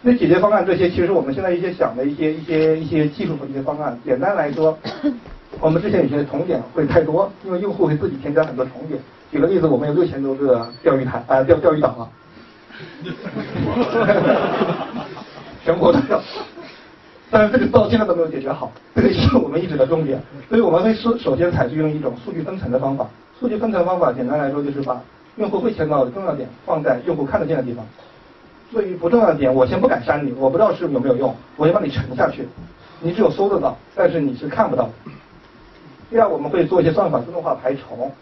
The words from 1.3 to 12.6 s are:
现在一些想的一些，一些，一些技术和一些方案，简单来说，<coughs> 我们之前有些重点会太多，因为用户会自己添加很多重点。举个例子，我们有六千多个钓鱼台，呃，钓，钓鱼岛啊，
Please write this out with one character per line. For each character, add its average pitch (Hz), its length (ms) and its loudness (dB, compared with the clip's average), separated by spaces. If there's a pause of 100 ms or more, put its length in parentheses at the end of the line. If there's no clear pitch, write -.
现 185 120 -4
在 180 100 0
一 170 80 0
些 180 100 -2
想 - 240 0
的 127 80 -2
一 147 120 -2
些， 156 180 0
一 165 100 -8
些， 160 360 2
一 160 60 -6
些 151 220 2
技 170 200 -4
术 151 100 -4
和 135 80 -8
一 139 80 -10
些 135 80 -4
方 143 160 -4
案， 135 260 -4
简 127 160 0
单 143 160 0
来 147 160 -2
说， 160 240 2 (420)
<coughs> - 440 -16
我 160 80 4
们 165 100 2
之 208 120 -2
前 185 100 4
有 135 80 2
些 147 160 0
重 151 220 -6
点 143 120 -2 (140)
会 151 140 0
太 175 140 4
多， 156 300 0 (140)
因 190 60 -6
为 175 80 -2
用 196 120 -2
户 180 140 2
会 151 100 2
自 156 140 -2
己 139 80 -6
添 143 160 -6
加 156 100 4
很 143 120 -4
多 131 100 -2
重 131 80 -14 (140)
点。 139 120 -6 (320)
举 147 80 -2
个 160 60 4
例 185 140 4
子， 160 80 2
我 131 100 4
们 147 100 0
有 147 60 0
六 175 140 4
千 139 160 -6
多 135 100 -2
个 135 340 2 (140)
钓 139 160 4
鱼 131 80 -2
台， 123 220 -6
呃， 135 160 4
钓， 165 140 6
钓 160 140 4
鱼 151 80 0
岛 139 100 2
啊， 117 200 -8 (960)